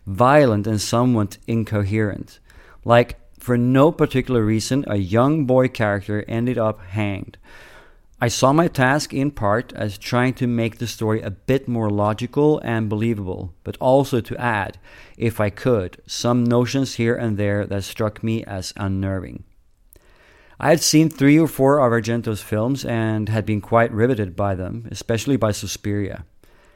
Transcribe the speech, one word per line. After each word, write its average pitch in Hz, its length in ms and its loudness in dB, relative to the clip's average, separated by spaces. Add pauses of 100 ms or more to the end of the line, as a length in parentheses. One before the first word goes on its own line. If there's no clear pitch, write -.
violent 120 600 4
and 107 140 0
somewhat 120 680 0
incoherent. 107 920 -2 (440)
Like, 120 360 4 (180)
for 123 180 -2
no 131 360 6
particular 127 500 0
reason, 110 460 0
a 104 80 -2
young 120 480 2
boy 127 240 4
character 104 580 -2
ended 117 320 -2
up 110 220 -2
hanged. 98 580 -8 (800)
I 123 100 -2
saw 131 260 2
my 165 120 4
task 135 460 0
in 139 180 -2
part 110 440 -2
as 104 240 -6
trying 123 360 0
to 131 120 -2
make 117 320 -2
the 120 80 -6
story 110 340 -2
a 107 100 -8
bit 131 380 -2
more 113 220 0
logical 120 720 0
and 113 240 -2
believable, 101 640 -4 (100)
but - 160 -10
also 135 440 2
to - 180 -10
add, 107 380 -2 (400)
if 113 200 -2
I 104 120 0
could, 101 560 -2
some 123 360 0
notions 123 520 0
here 117 200 0
and 113 220 -4
there 101 300 -2
that 98 180 -4
struck - 400 -6
me 113 200 -2
as 95 320 -10
unnerving. 95 680 -6 (1120)
I 143 120 0
had 160 100 4
seen 156 300 4
three 143 280 4
or 160 80 4
four 135 320 2
of 123 140 4
Argento's 117 480 -2
films 120 460 -2
and 110 420 -2
had 107 160 0
been 104 160 -2
quite 117 320 2
riveted 107 420 0
by 101 200 0
them, 98 360 -8
especially 117 460 -2
by 110 160 0
Suspiria. 101 720 -6 (500)